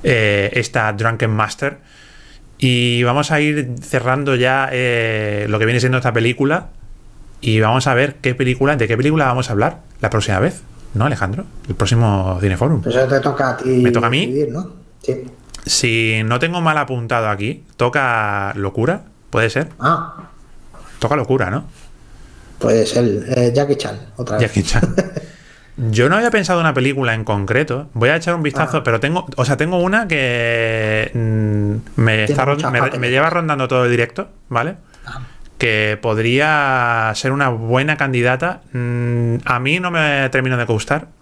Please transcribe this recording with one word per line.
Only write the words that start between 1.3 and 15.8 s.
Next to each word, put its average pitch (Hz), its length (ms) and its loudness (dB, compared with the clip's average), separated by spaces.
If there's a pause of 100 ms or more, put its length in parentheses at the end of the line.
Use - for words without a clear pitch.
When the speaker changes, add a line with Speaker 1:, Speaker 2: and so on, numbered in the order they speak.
Speaker 1:
Master. 107 480 -2 (800)
Y 120 440 2
vamos 143 280 0
a 156 100 2
ir 147 420 -2
cerrando 131 540 0
ya, 131 360 2
eh, 113 760 -2
lo 107 100 0
que 110 60 2
viene 117 160 2
siendo 127 180 2
esta 123 140 0
película. 127 560 0 (760)
Y 110 140 2
vamos 117 300 2
a 127 60 2
ver 139 280 2
qué 123 140 0
película, 135 400 2
de 117 100 2
qué 113 100 0
película 147 280 2
vamos 127 240 0
a - 60 -4
hablar 127 240 0 (220)
la 107 100 0
próxima 104 280 0
vez, 139 240 0 (320)
¿no, 107 120 2
Alejandro? 113 380 -2 (240)
El 92 60 -4
próximo 98 640 2
Cineforum. 104 420 2
Speaker 2:
Pues 117 120 -2
eso 127 140 2
te 139 100 2
toca 135 320 0
a 127 60 -4
ti 127 120 -4
Speaker 1:
¿Me 123 220 4
toca 117 160 2
a 117 40 2
mí? 151 160 2
Speaker 2:
decidir, 135 260 -2
¿no? 170 180 -8 (320)
Sí. 127 220 -4 (420)
Speaker 1:
Si 113 580 0